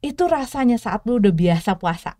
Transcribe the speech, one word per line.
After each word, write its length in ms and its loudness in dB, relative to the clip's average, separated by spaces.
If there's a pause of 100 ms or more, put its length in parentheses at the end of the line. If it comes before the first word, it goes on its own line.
itu 240 -2
rasanya 560 0
saat 240 -6
lu 160 2
udah 80 6
biasa 480 2
puasa. 420 -6